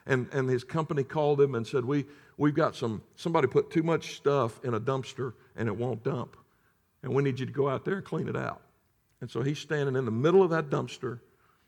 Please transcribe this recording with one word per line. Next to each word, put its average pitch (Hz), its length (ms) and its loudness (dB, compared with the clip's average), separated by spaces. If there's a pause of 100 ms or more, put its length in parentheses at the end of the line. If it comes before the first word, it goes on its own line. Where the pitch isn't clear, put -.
And, 127 260 0
and 135 160 0
his 127 160 0
company 151 420 -2
called 147 360 2
him 139 140 4
and 113 120 -4
said, 135 200 -2
"We, 143 180 0 (320)
we've 147 180 2
got 147 220 2
some, 110 260 -4 (140)
somebody 165 300 2
put 131 240 2
too 165 120 2
much 160 340 -2
stuff 139 460 0
in 127 120 -2
a 110 60 0
dumpster 127 520 -4 (240)
and 113 120 -2
it 117 80 -2
won't 117 280 -4
dump. 131 320 -4 (640)
And 127 120 -4
we 135 80 4
need 131 180 0
you 131 60 -4
to 113 60 -8
go 139 140 2
out 131 200 -2
there 170 80 -2
and 196 100 -6
clean - 240 -4
it - 80 -4
out." 131 240 -6 (640)
And 120 80 -10
so - 100 -4
he's 143 180 -2
standing 139 380 -2
in 135 80 0
the 117 60 -2
middle 156 320 6
of 175 80 2
that 160 180 0
dumpster, 127 520 -6 (480)